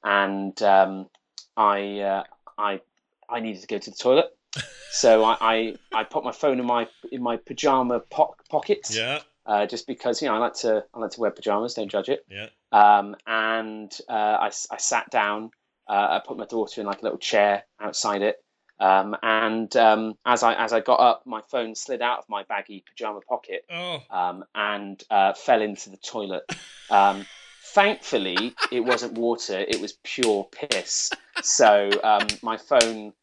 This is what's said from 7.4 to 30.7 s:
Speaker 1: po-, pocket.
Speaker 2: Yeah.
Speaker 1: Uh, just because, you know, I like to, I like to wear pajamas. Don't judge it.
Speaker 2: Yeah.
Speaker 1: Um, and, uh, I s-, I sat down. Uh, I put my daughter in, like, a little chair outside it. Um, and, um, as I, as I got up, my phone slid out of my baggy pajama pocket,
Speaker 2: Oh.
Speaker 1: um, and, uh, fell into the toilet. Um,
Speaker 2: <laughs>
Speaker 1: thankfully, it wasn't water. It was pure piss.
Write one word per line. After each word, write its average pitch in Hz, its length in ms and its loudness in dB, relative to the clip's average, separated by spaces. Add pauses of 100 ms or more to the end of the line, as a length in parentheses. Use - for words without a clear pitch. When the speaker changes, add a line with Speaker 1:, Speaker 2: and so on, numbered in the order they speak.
Speaker 1:
po-, - 360 -2 (140)
pocket. - 420 -2
Speaker 2:
Yeah. 117 280 -4 (260)
Speaker 1:
Uh, 104 200 2
just 117 220 -10
because, 123 340 -4
you 151 60 -2
know, 113 80 2
I - 20 0
like 117 180 0
to, 107 380 0
I - 60 -14
like 110 120 -8
to - 80 -18
wear 107 120 0
pajamas. 110 420 -2
Don't 107 160 -8
judge 98 200 -4
it. 139 200 -2
Speaker 2:
Yeah. 101 180 -14 (240)
Speaker 1:
Um, 104 440 6 (100)
and, 110 680 -4 (160)
uh, 120 60 -6
I 107 340 2
s-, - 220 -8
I 110 80 -10
sat - 320 -2
down. 107 400 -2 (400)
Uh, 101 220 2
I 87 140 0
put - 120 -10
my 110 80 -10
daughter 113 340 -6
in, 104 80 -8
like, 101 140 -6
a - 20 -12
little 113 140 -4
chair 101 460 2 (160)
outside 104 420 -4
it. 104 160 0 (420)
Um, 95 440 4
and, 110 540 0
um, 110 380 4 (100)
as 120 180 2
I, 117 100 4
as 113 200 -2
I 113 60 2
got - 200 2
up, 120 260 4
my 113 240 -10
phone 117 260 -4
slid 120 280 -8
out 120 160 -2
of - 100 -16
my 101 140 -8
baggy 101 440 -10
pajama 104 400 -10
pocket, - 440 -8
Speaker 2:
Oh. 170 280 -8 (120)
Speaker 1:
um, 90 320 -4 (100)
and, 104 560 -6
uh, 98 240 4
fell 117 280 2
into 104 280 -6
the 98 80 -20
toilet. 98 460 -8 (480)
Um, 190 340 4 (200)
Speaker 2:
<laughs> - 180 -20
Speaker 1:
thankfully, 117 920 0 (180)
it 123 100 -2
wasn't 117 360 -2
water. 117 400 -2 (100)
It - 140 0
was 107 120 -10 (100)
pure 107 480 0
piss. - 580 -6 (320)